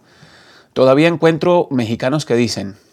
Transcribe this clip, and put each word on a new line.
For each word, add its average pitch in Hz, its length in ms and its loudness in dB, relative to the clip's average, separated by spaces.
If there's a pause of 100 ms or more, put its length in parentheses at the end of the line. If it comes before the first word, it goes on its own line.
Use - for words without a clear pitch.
(760)
todavía 131 340 4
encuentro 165 640 0
mexicanos 127 520 -4
que 117 120 -2
dicen, 101 400 -4 (160)